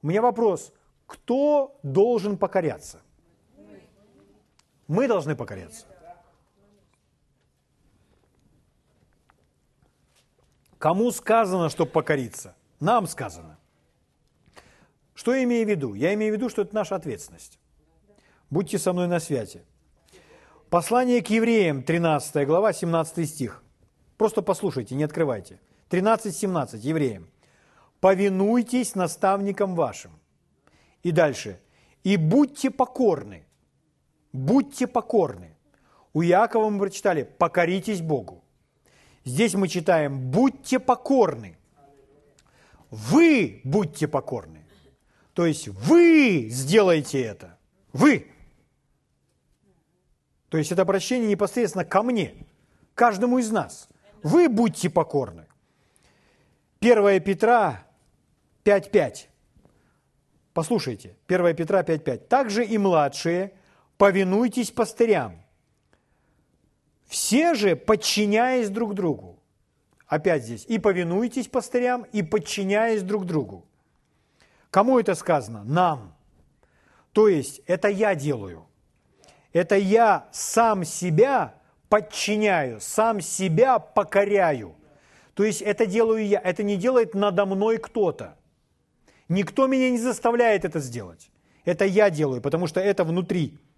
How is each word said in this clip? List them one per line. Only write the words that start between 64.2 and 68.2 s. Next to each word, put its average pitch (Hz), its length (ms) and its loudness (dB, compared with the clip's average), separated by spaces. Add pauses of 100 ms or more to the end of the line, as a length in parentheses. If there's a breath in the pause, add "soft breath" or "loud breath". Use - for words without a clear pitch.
пастырям. 170 720 0 (1600)
Все 320 480 0
же, 196 220 2
подчиняясь 220 920 0